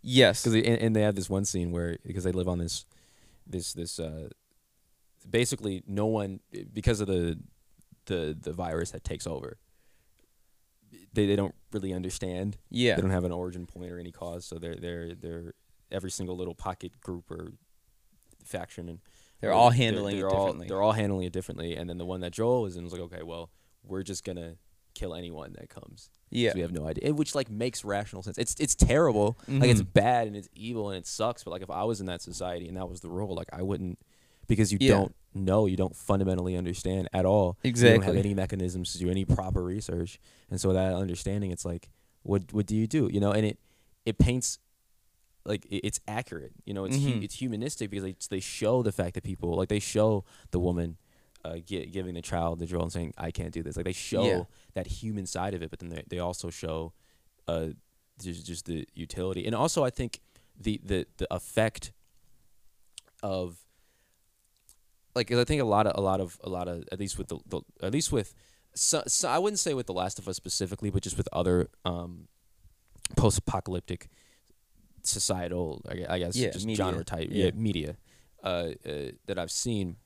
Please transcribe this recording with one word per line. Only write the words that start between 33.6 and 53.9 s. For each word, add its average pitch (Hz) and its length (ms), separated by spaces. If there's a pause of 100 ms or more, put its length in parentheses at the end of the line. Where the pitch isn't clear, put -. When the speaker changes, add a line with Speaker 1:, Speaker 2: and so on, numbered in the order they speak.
Speaker 2:
wouldn't, 92 360 (480)
because 104 280
you 101 80
Speaker 1:
Yeah. 131 140
Speaker 2:
don't 98 200 (180)
know, 98 340
you 92 100
don't 92 180
fundamentally 92 640
understand 90 560
at 92 120
all. 95 380
You 131 60
don't - 0
Speaker 1:
Exactly. 117 380
Speaker 2:
have - 100
any 101 160
mechanisms 92 580
to 85 80
do 90 100
any 95 140
proper 92 400
research, 90 560 (300)
and 95 100
so 95 140
that 92 200
understanding, 95 580
it's 87 120
like, 87 240 (360)
what, 98 280
what 104 140
do 107 100
you 110 120
do? 131 220
You 101 120
know, 101 100
and 107 140
it, 104 120 (480)
it 110 120
paints, 123 420 (840)
like, 104 220
it, - 180
it's - 240
accurate. 92 420 (140)
You 101 80
know, 98 100
it's 123 140
hu-, 139 160
Speaker 1:
Mm-hmm. 104 100
Speaker 2:
it's - 120
humanistic 120 540
because 98 140
they, 95 140 (120)
they 95 120
show 120 420
the 104 80
fact 87 220
that - 100
people, 87 320
like, 92 140
they 104 100
show 107 460 (260)
the 90 80
woman, 87 380 (480)
uh, 82 140
gi-, 85 260
giving 90 300
the 87 60
child 85 380
the 85 60
drill 85 160
and 85 100
saying, 85 260
"I 82 140
can't 82 220
do 82 100
this." - 140
Like, 87 80
they 92 80